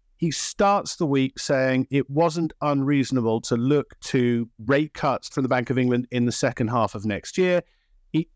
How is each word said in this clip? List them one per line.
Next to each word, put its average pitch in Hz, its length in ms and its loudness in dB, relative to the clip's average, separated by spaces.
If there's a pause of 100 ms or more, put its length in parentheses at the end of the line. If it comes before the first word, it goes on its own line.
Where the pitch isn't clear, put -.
(180)
He 170 120 0
starts - 640 0
the 170 120 -2
week 135 300 0
saying 131 540 0
it 139 180 0
wasn't 160 440 0 (100)
unreasonable 135 800 0
to - 140 -2
look 135 460 0
to 120 460 0 (160)
rate 139 300 0
cuts - 340 -4
from - 140 -4
the 131 60 0
Bank 127 220 0
of 123 60 0
England 123 360 2
in 123 120 0
the 120 60 0
second 120 380 -2
half 113 260 0
of 101 100 -10
next 104 320 -6
year. 180 260 2 (500)
He 160 240 -2